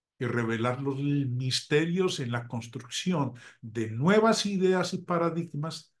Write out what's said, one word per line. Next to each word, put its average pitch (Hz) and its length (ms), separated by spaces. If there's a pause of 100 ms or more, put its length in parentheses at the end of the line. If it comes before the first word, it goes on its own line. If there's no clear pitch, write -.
(180)
y 127 80
revelar 117 560
los 135 160
misterios 143 1200
en 120 120
la 120 160
construcción 131 840 (280)
de 110 300
nuevas 202 560
ideas 185 460
y 180 60
paradigmas 170 1000